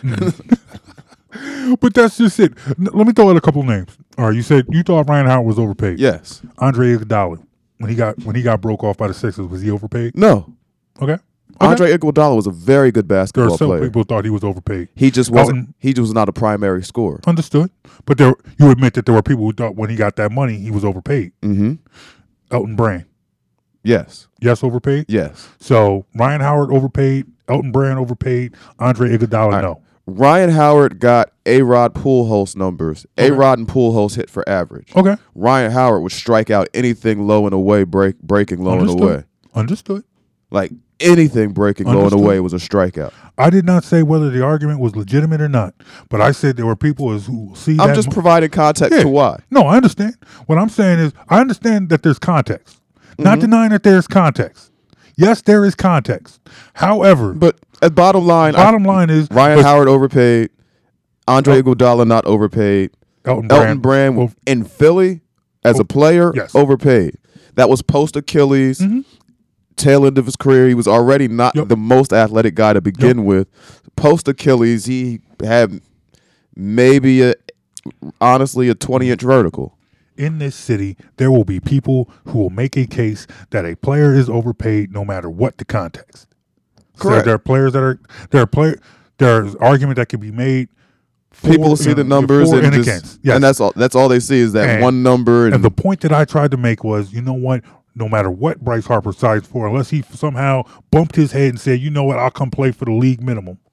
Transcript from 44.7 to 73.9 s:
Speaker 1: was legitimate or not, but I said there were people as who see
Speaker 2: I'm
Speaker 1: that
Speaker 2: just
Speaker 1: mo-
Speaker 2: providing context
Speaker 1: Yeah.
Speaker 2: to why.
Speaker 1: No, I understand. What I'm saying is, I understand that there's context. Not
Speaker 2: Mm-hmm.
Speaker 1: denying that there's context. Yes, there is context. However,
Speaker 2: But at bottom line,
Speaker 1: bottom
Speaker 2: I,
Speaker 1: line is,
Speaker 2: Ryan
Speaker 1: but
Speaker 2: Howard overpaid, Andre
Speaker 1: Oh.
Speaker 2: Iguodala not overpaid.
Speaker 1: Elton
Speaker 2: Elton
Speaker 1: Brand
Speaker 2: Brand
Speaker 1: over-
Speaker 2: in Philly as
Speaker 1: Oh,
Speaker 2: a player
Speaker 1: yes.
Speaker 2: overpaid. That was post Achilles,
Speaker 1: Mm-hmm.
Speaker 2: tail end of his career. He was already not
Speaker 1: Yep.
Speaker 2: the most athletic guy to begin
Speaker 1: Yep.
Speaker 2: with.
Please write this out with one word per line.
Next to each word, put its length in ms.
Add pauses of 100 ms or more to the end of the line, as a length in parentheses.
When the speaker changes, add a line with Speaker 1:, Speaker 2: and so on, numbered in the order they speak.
Speaker 1:
was 160
legitimate 440
or 80
not, 240 (360)
but 120
I 120
said 240
there 100
were 100
people 360
as 140
who 280
see 240
Speaker 2:
I'm 120
Speaker 1:
that 40
Speaker 2:
just 140
Speaker 1:
mo- 60
Speaker 2:
providing 360
context 460
Speaker 1:
Yeah. 80
Speaker 2:
to 40
why. 300 (140)
Speaker 1:
No, 100
I 140
understand. 400 (300)
What 120
I'm 100
saying 300
is, 140 (160)
I 120
understand 500
that 120
there's 160
context. 600 (380)
Not 160
Speaker 2:
Mm-hmm. 80
Speaker 1:
denying 280
that 140
there's 240
context. 640 (440)
Yes, 260
there 220
is 120
context. 640 (340)
However, 600
Speaker 2:
But 240 (240)
at 120
bottom 320
line, 280
Speaker 1:
bottom 340
Speaker 2:
I, 60
Speaker 1:
line 160
is, 200
Speaker 2:
Ryan 280
Speaker 1:
but 60
Speaker 2:
Howard 240
overpaid, 640 (800)
Andre 300
Speaker 1:
Oh. 40
Speaker 2:
Iguodala 440
not 200
overpaid. 640 (320)
Speaker 1:
Elton 260
Speaker 2:
Elton 300
Speaker 1:
Brand 20
Speaker 2:
Brand 360
Speaker 1:
over- 160 (120)
Speaker 2:
in 180
Philly 560 (440)
as 140
Speaker 1:
Oh, 20
Speaker 2:
a 40
player 500
Speaker 1:
yes. 200
Speaker 2:
overpaid. 600 (400)
That 120
was 140
post 340
Achilles, 640
Speaker 1:
Mm-hmm. 220 (760)
Speaker 2:
tail 300
end 100
of 100
his 100
career. 320
He 60
was 140
already 400
not 280
Speaker 1:
Yep. 120
Speaker 2:
the 80
most 360
athletic 420
guy 180
to 80
begin 380
Speaker 1:
Yep. 80
Speaker 2:
with. 220 (480)